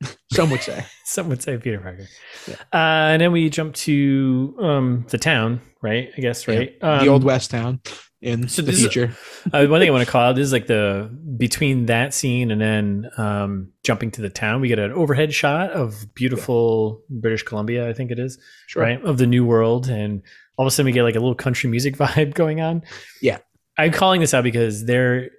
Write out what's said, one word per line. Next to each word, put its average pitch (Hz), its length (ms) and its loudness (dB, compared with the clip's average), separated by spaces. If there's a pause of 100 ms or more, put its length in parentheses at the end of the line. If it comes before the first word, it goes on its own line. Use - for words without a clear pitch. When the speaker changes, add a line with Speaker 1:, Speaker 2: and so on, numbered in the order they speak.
Speaker 1:
<laughs> - 320 -14
some 165 180 2
would 127 120 0
say. - 220 -8 (100)
Speaker 2:
<laughs> - 120 -20
Some 175 240 -4
would 123 120 -4
say 135 140 -6
Peter 113 240 -6
Parker. 92 260 -16 (400)
Speaker 1:
Yeah. - 100 -14 (140)
Speaker 2:
Uh, 156 420 2
and 160 100 4
then 175 100 4
we 165 160 2
jump 156 280 -6
to, 135 840 0
um, 127 480 0
the - 80 -4
town, 120 460 0 (180)
right? 117 340 -2
I 143 60 -10
guess, 120 260 -4
Speaker 1:
Yeah. 113 80 0
Speaker 2:
right? 123 260 -4
Speaker 1:
The 165 60 -2
Speaker 2:
Um, 143 220 4
Speaker 1:
Old 139 160 6
West 131 260 0
town 123 300 -4 (400)
in 120 260 -4
Speaker 2:
so - 140 -4
Speaker 1:
the 151 120 -2
Speaker 2:
this - 100 2
is, 107 100 2
Speaker 1:
future. 120 240 -2 (380)
Speaker 2:
uh, 143 140 6
one 160 120 6
thing 185 80 6
I - 20 4
wanna 127 140 4
call 127 160 2
out, 123 160 4
this 139 80 2
is, 135 80 -2
like, 117 140 0
the, 104 420 0 (300)
between 123 480 0
that 120 260 2
scene 123 380 -2
and 107 100 0
then, 107 560 0
um, 101 560 -4 (120)
jumping 117 280 -2
to - 80 -12
the 104 80 -6
town, 110 320 -2
we 131 80 0
get 117 100 2
an 104 140 -2
overhead 147 400 0
shot 156 380 0
of 123 240 -4 (200)
beautiful 117 960 0
Speaker 1:
Yeah. 123 140 -10
Speaker 2:
British 113 220 -2
Columbia, 117 440 -4
I 113 60 -4
think 123 160 -6
it 117 80 -8
is, 127 200 -8 (280)
Speaker 1:
Sure. - 160 -4
Speaker 2:
right? 120 200 0
Of 165 140 -2
the 123 100 4
New 123 200 4
World. 117 420 2
And 104 320 -4 (380)
all 131 80 2
of - 20 2
a - 20 -2
sudden 139 160 0
we 127 60 2
get, 123 120 4
like, 113 120 2
a 113 40 0
little 123 140 0
country 123 360 -2
music 131 260 -2
<laughs> - 0 -
vibe 143 380 0
going 160 260 0
on. 165 220 -2 (400)
Speaker 1:
Yeah. 107 160 0 (400)
Speaker 2:
I'm 156 140 4
calling 185 280 2
this 151 140 2
out 127 100 4
because 113 400 0
there 123 540 0